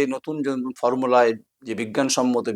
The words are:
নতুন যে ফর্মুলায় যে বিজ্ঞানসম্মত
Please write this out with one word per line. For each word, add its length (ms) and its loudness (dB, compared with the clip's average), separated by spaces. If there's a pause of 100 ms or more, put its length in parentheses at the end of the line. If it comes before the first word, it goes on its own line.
(140)
নতুন 200 -8 (100)
যে 60 -4 (300)
ফর্মুলায় 520 4 (340)
যে 140 -6
বিজ্ঞানসম্মত 760 0